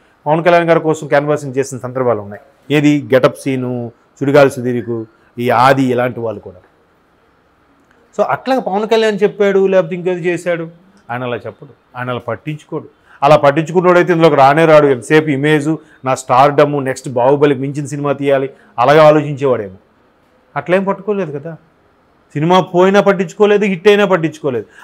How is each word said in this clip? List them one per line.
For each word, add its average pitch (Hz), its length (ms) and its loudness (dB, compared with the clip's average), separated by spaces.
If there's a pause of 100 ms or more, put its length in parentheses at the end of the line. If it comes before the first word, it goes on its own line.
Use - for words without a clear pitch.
(260)
పవన్ 160 180 -2
కళ్యాణ్ 170 240 2
గారి 165 120 4
కోసం 156 260 -4
canvassing 147 500 -2
చేసిన 131 220 -4
సందర్భాలు 123 420 -4
ఉన్నాయి. 101 220 -16 (320)
ఏది 147 400 0
గెటప్ 131 240 2
సీను, 123 540 -8 (280)
సుడిగాలి 139 300 4
సుధీర్కు, 117 560 -6 (320)
ఈ 120 120 -2
ఆది, 131 320 2
ఇలాంటి 123 380 -2
వాళ్ళు 110 200 -8
కూడా. 92 160 -20 (1600)
So 208 60 0
అట్లాగే 254 360 -4
పవన్ 202 280 -4
కళ్యాణ్ 220 340 0
చెప్పాడు 196 440 0
లేకపోతే 185 280 0
ఇంకేది 175 340 -4
చేశాడు, 175 400 -4 (420)
ఆయన 123 120 -8
అలా 120 140 -6
చెప్పడు, 120 600 -16
ఆయన 123 120 -8
అలా 120 80 -4
పట్టించుకోడు. 143 680 -10 (340)
అలా 147 140 6
పట్టించుకున్నోడైతే 165 760 2
ఇందులోకి 165 240 4
రానే 143 300 4
రాడు. 151 200 6
ఎంతసేపు 151 420 0
ఇమేజ్, 147 480 0 (280)
నా 131 100 -2
స్టార్డమ్, 143 680 2
నెక్స్ట్ 131 240 -8
బాహుబలికి 135 520 0
మించిన 139 260 -8
సినిమా 143 260 -4
తీయాలి 139 380 -2 (280)
అలాగే 139 200 4
ఆలోచించేవాడేమో. 139 800 2 (800)
అట్లేం 180 280 -2
పట్టుకోలేదు 190 540 -6
కదా, 160 180 -16 (760)
సినిమా 175 280 2
పోయినా 190 400 2
పట్టించుకోలేదు, 196 640 0
హిట్ 190 240 0
అయినా 208 160 4
పట్టించుకోలేదు. 156 600 -4 (180)